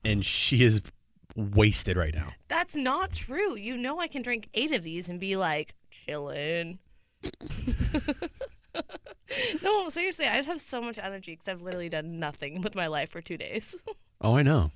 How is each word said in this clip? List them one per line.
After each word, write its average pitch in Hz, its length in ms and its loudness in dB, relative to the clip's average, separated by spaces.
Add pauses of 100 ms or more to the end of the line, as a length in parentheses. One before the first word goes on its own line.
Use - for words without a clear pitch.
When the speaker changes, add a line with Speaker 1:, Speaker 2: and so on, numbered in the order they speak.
Speaker 1:
and 101 220 2
she - 400 6
is 107 160 8 (540)
wasted 101 640 6
right 78 160 0
now. 78 180 -2 (160)
Speaker 2:
That's 339 260 0
not 302 380 0
true. 311 420 -2
You 220 220 -6
know 269 240 -4
I 330 80 -2
can 262 140 -6
drink 233 320 -4
eight 294 180 0
of 196 100 0
these 170 280 -6
and 175 100 -6
be, 190 160 -2
like, 156 380 0 (180)
chillin'. 151 840 -6 (440)
<laughs> - 760 -2 (1600)
No, 381 280 2
seriously, 320 380 -2
I 220 100 2
just 277 120 0
have - 120 -4
so 247 200 -6
much 233 180 -6
energy 190 360 -10
'cause 170 140 -10
I've 180 120 -8
literally 175 280 -6
done 165 320 -4
nothing 151 420 -6
with 202 140 -4
my 175 100 0
life 151 240 -2
for 170 100 -10
two 170 160 -8
days. - 440 -8
<laughs> - 40 -20 (380)
Speaker 1:
Oh, 110 120 6
I 143 80 8
know. 135 340 6